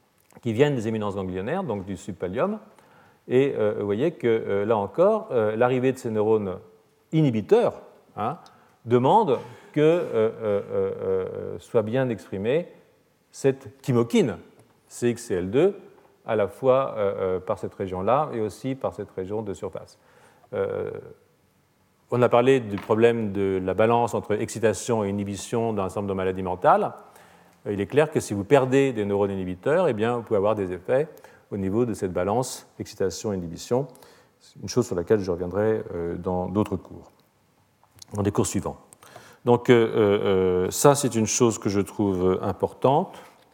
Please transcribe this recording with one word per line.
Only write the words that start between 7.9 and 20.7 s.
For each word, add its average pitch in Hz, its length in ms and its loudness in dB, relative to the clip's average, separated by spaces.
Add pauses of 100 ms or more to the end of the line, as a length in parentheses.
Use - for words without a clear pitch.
hein, 117 220 -6 (480)
demande 131 520 4 (360)
que, 151 60 2
euh, 165 220 4 (120)
euh, 110 160 2 (120)
euh, 101 500 -2 (100)
euh, 95 560 -4
soit 110 240 0
bien 123 260 -2
exprimée 117 600 -4 (640)
cette - 380 -2 (180)
chymokine, 120 520 2 (500)
C 120 220 -2
X 113 160 -6
C 107 80 -4
L 90 160 -2
deux, 175 260 2 (500)
à 113 80 -2
la 104 140 2
fois, 127 480 0
euh, 101 220 -2
euh, 92 200 -2
par 98 220 -6
cette 101 140 -10
région-là 104 580 -2
et 120 80 -4
aussi 107 340 -6
par 104 180 -6
cette 101 200 -12
région 101 300 -6
de 98 120 -8
surface. - 440 -12 (540)
Euh, 101 380 -4 (1200)